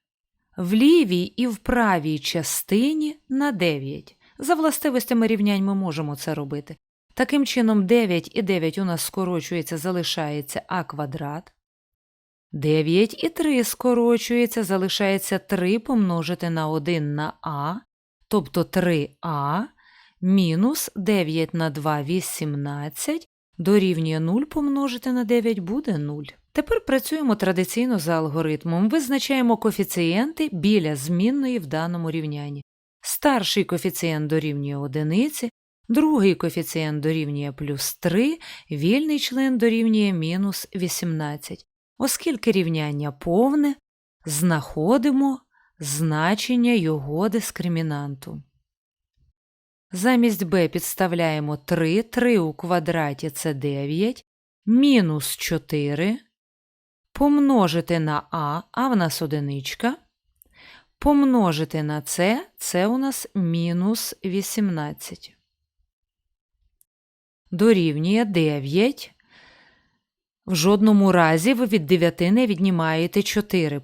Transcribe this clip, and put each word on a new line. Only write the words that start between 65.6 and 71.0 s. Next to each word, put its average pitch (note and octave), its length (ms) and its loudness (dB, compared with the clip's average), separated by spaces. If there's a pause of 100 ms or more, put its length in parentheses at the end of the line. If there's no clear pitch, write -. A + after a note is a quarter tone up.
Дорівнює F#3 720 4
дев'ять. E3 840 0 (1300)
В F#3 100 -2
жодному G3 560 6